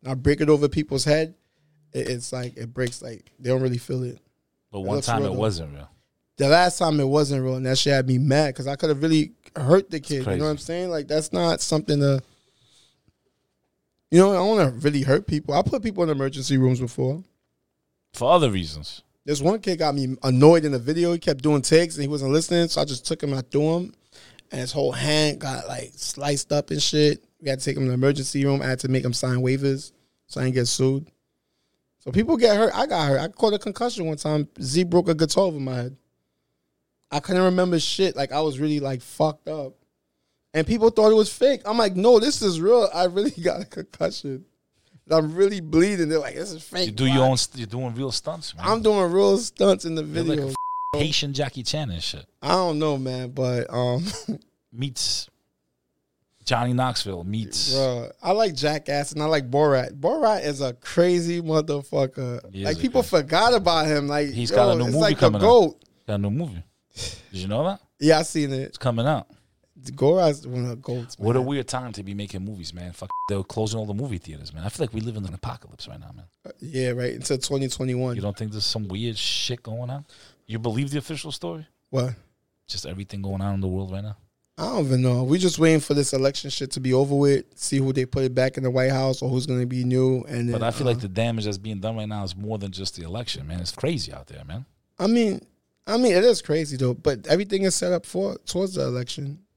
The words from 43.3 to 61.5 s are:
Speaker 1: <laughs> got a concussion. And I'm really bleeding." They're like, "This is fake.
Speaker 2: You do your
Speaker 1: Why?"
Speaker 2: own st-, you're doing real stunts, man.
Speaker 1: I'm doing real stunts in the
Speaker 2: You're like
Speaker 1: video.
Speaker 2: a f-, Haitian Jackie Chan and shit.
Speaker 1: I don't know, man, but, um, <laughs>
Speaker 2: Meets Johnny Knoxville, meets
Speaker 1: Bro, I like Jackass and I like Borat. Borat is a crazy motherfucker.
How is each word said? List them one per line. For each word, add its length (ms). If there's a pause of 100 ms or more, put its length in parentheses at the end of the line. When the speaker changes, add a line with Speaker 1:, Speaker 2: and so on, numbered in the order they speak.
Speaker 1:
<laughs> 120
got 180
a 40
concussion. 800 (640)
And 80
I'm 220
really 260
bleeding." 480
They're 100
like, 160
"This 160
is 120
fake. 240
Speaker 2:
You 40
do 140
your 160
Speaker 1:
Why?" 80
Speaker 2:
own 80
st-, 220
you're 80
doing 280
real 160
stunts, 440
man. 120
Speaker 1:
I'm 140
doing 300
real 260
stunts 480
in 100
the 80
Speaker 2:
You're 200
like 40 (120)
Speaker 1:
video. 80
Speaker 2:
a 20
f-, 60 (400)
Haitian 380
Jackie 300
Chan 260
and 140
shit. 220 (160)
Speaker 1:
I 80
don't 300
know, 180
man, 340
but, 420
um, 300 (360)
<laughs> 340
Speaker 2:
Meets 560 (1120)
Johnny 300
Knoxville, 500
meets 500
Speaker 1:
Bro, 380 (100)
I 100
like 240
Jackass 580
and 80
I 40
like 240
Borat. 440
Borat 500
is 160
a 140
crazy 680
motherfucker. 1120